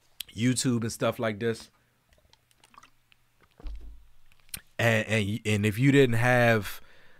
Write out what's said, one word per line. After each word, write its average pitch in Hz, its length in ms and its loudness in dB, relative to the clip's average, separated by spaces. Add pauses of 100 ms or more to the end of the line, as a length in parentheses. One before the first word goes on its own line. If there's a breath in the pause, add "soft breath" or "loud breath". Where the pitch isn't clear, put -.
(360)
YouTube 120 460 0
and 113 100 -4
stuff 117 260 -2
like 110 220 -4
this, 113 300 -4 (3000)
and, 113 300 0
and, 104 360 -2
and 107 220 0
if 107 100 -2
you 139 140 2
didn't 131 260 4
have 120 640 2 (400 soft breath)